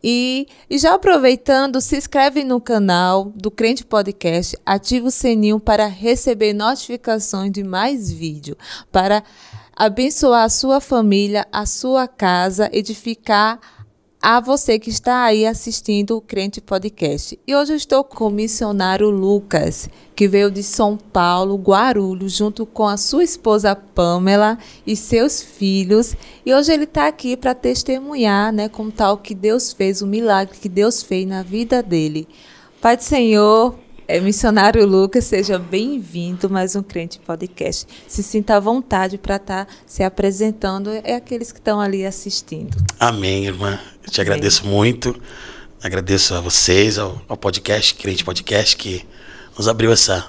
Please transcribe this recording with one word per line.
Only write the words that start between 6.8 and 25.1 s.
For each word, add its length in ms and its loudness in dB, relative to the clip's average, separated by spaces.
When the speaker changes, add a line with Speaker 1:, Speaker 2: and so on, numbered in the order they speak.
Speaker 1:
de 140 -6
mais 480 -4
vídeo, 460 -10
para 320 2
abençoar 720 2
a 60 2
sua 320 0
família, 680 2
a 140 -4
sua 420 -2
casa, 680 0
edificar 840 -2
a 140 4
você 400 0
que 100 -8
está 360 -2
aí 200 4
assistindo 720 -2
o 40 -6
Crente 400 -6
Podcast. 840 -4
E 120 0
hoje 160 2
eu 40 0
estou 280 2
com 240 -4
o 20 0
missionário 800 0
Lucas, 800 0
que 140 4
veio 200 4
de 140 -4
São 340 0
Paulo, 600 0
Guarulhos, 800 2
junto 280 -2
com 220 -2
a 100 0
sua 280 0
esposa 500 2
Pamela 840 2
e 80 -2
seus 480 0